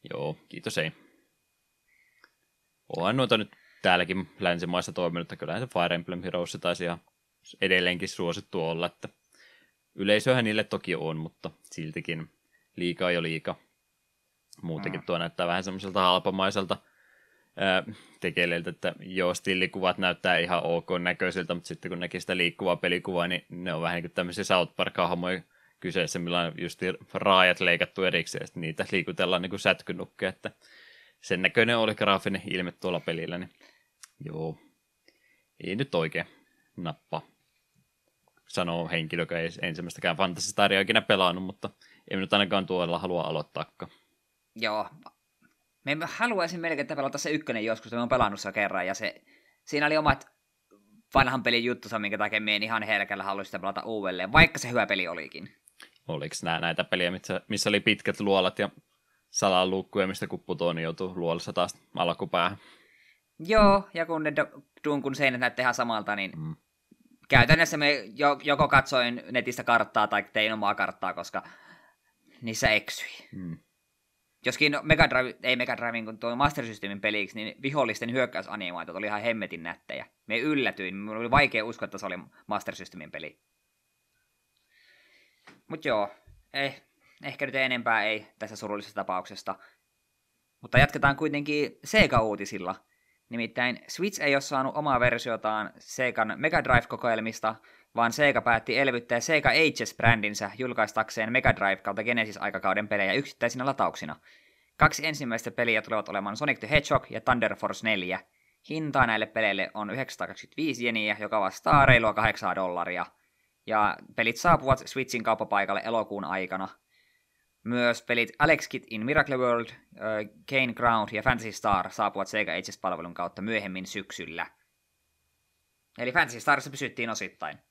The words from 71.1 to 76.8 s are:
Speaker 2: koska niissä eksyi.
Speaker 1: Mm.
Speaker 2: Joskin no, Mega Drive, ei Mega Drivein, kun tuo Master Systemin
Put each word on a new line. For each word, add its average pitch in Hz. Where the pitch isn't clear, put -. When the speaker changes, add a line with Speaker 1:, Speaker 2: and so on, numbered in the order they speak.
Speaker 2:
koska 87
niissä 113
eksyi. -
Speaker 1:
Mm. 87
Speaker 2:
Joskin 143
no, 143
Mega 156
Drive, 127
ei 127
Mega 123
Drivein, 117
kun 107
tuo 120
Master 139
Systemin 101